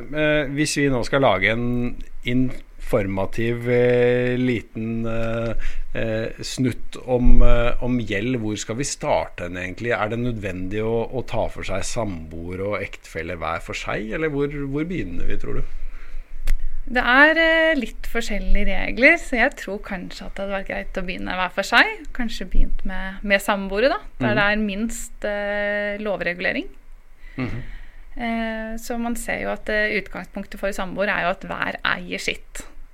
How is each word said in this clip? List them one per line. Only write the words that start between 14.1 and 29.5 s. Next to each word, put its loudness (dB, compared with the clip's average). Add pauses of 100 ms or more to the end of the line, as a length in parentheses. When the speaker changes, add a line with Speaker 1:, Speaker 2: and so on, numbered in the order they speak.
Speaker 1:
eller -4
hvor, -2
hvor -6
begynner -2
vi, 6
tror 2
du? 4 (1300)
Speaker 2:
Det 2
er, 6
eh, 4
litt -4
forskjellige 6
regler, 4
så -2
jeg 2
tror -8
kanskje -10
at -8
det -6
hadde -4
vært -6
greit -6
å -4
begynne -6
hver -2
for -2
seg. 4 (300)
Kanskje -4
begynt 8
med, -4
med 2
samboere 0
da, -4 (200)
der 0
Speaker 1:
Mhm. -
Speaker 2:
det 2
er 2
minst, -6
eh, -4
lovregulering. -4 (720)
Speaker 1:
Mhm. -6 (540)
Speaker 2:
Eh, -6
så -6
man -4
ser -6
jo -4